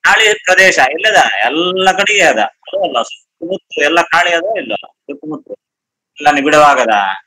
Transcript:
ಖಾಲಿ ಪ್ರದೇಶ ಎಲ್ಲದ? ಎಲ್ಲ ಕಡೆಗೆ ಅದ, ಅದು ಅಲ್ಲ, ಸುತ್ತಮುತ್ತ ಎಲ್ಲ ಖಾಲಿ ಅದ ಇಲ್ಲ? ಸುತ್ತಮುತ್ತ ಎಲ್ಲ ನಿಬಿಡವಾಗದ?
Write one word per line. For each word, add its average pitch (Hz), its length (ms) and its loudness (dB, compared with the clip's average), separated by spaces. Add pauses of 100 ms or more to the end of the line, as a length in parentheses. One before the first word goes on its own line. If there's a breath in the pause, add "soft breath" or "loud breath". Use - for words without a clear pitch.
ಖಾಲಿ 214 300 2
ಪ್ರದೇಶ 185 460 2 (120)
ಎಲ್ಲದ? 190 320 0 (220)
ಎಲ್ಲ 180 460 0
ಕಡೆಗೆ 202 300 0
ಅದ, 143 160 2
ಅದು 107 460 -6
ಅಲ್ಲ, 127 180 -2
ಸುತ್ತಮುತ್ತ - 640 -12 (120)
ಎಲ್ಲ 156 240 0
ಖಾಲಿ 170 320 0
ಅದ 190 240 -4
ಇಲ್ಲ? 123 160 -8 (120)
ಸುತ್ತಮುತ್ತ - 760 -16 (600)
ಎಲ್ಲ 147 120 2
ನಿಬಿಡವಾಗದ? 143 640 2 (340)